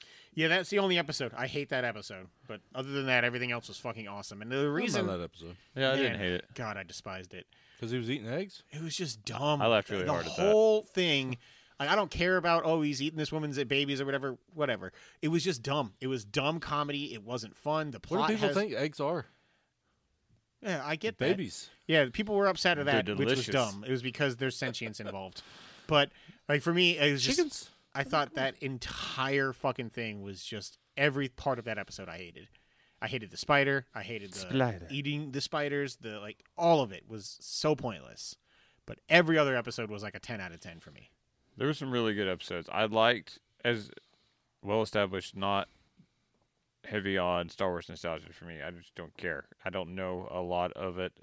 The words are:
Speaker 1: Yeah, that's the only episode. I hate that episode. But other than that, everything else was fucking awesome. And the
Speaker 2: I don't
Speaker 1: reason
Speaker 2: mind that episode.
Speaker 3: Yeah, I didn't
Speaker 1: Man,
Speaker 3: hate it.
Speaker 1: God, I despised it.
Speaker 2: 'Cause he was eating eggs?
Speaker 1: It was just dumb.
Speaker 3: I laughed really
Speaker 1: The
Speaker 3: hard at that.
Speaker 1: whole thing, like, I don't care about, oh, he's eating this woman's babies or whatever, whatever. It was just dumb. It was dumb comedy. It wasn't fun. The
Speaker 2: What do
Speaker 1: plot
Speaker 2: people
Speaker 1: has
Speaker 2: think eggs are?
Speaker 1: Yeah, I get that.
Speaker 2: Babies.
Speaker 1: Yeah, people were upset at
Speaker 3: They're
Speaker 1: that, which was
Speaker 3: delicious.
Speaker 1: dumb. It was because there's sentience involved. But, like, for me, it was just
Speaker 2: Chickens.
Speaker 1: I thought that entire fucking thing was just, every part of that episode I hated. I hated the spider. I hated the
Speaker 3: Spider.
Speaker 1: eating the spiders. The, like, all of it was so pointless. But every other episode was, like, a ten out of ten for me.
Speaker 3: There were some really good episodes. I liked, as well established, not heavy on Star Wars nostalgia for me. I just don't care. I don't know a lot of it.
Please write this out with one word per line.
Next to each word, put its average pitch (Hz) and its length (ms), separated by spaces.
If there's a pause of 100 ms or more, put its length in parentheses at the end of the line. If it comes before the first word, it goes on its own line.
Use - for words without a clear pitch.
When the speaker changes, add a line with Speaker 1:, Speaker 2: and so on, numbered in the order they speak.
(340)
Speaker 1:
Yeah, 160 160
that's 175 200
the 202 100
only 190 180
episode. 143 380
I 117 120
hate 143 220
that 127 160
episode. 104 420 (200)
But 107 120 (160)
other 131 140
than 139 180
that, 123 160
everything 123 280
else 120 180
was - 80
fucking 110 300
awesome. 101 340
And 117 100
the 131 60
Speaker 2:
I 139 60
don't 147 100
Speaker 1:
reason 160 320
Speaker 2:
mind 92 140
that 87 40
episode. 85 320 (200)
Speaker 3:
Yeah, 135 160
I 135 40
didn't 135 180
Speaker 1:
Man, - 80
Speaker 3:
hate 90 120
it. 90 120 (100)
Speaker 1:
God, 110 220
I 95 60
despised 92 500
it. 90 140 (320)
Speaker 2:
'Cause 117 120
he 127 60
was 117 120
eating 120 180
eggs? 175 440
Speaker 1:
It 151 100
was 165 160
just 123 260
dumb. 143 380
Speaker 3:
I 107 60
laughed 110 220
really 95 140
Speaker 1:
The 90 80
Speaker 3:
hard 85 140
at - 100
that. 170 60
Speaker 1:
whole 214 420
thing, 139 540 (420)
like, 143 100
I 180 60
don't 202 160
care 180 240
about, 170 300
oh, 160 160
he's 147 200
eating 156 160
this 151 140
woman's 147 320
babies 139 380
or 139 40
whatever, 135 320 (160)
whatever. 117 380 (300)
It 151 80
was 165 160
just 143 180
dumb. 139 380
It 131 60
was 127 180
dumb 147 340
comedy. 143 540
It 107 100
wasn't 113 320
fun. 151 360
The 113 80
Speaker 2:
What - 100
do 165 80
Speaker 1:
plot 156 120
Speaker 2:
people 214 200
Speaker 1:
has 143 80
Speaker 2:
think 202 160
eggs 139 260
are? 151 280 (1300)
Speaker 1:
Yeah, 180 240
I 156 120
get 220 220
that. 127 60 (120)
Speaker 2:
Babies. 127 320 (180)
Speaker 1:
Yeah, 156 240
people 208 240
were 196 120
upset 175 300
at 143 80
Speaker 3:
They're 139 180
Speaker 1:
that, - 140
which 113 120
was 127 160
Speaker 3:
delicious. 107 80
Speaker 1:
dumb. 107 340
It 127 40
was 127 100
because 131 340
there's 127 220
sentience 117 420
involved. 98 420 (460)
But, 143 240 (380)
like, 147 140
for 170 100
me, 175 240
it 147 160
was 131 100
just 269 140
Speaker 2:
Chickens. 330 320 (260)
Speaker 1:
I 139 80
thought 143 300
that 135 280
entire 135 920
fucking 123 380
thing 110 300
was 98 220
just, - 340 (200)
every 139 320
part 131 300
of 110 60
that 110 120
episode 98 320
I 85 80
hated. 85 320 (520)
I 113 60
hated 110 240
the - 60
spider. 139 480 (100)
I 107 80
hated 101 300
the - 60
Speaker 3:
Spider. 107 500
Speaker 1:
eating 143 420
the 135 80
spiders. 143 580
The, 107 220
like, 104 240 (140)
all 170 240
of 113 100
it - 160
was 110 320
so - 340
pointless. 95 640 (500)
But 113 220
every 165 300
other 143 180
episode 117 340
was, 104 140
like, 101 120
a 101 40
ten 110 220
out 90 100
of 82 80
ten 85 220
for - 100
me. - 200 (440)
Speaker 3:
There 131 120
were 151 60
some 139 180
really 117 220
good 101 140
episodes. 87 420
I 98 160
liked, 110 540 (240)
as 110 260 (720)
well 104 200
established, 98 560
not 98 320 (1160)
heavy 98 320
on 87 320
Star 95 200
Wars 87 200
nostalgia 80 420
for 90 140
me. 82 160
I 80 100
just 87 240
don't 82 220
care. 80 280 (200)
I 95 40
don't 90 260
know 92 360
a 90 100
lot 87 320
of 90 260
it. 90 240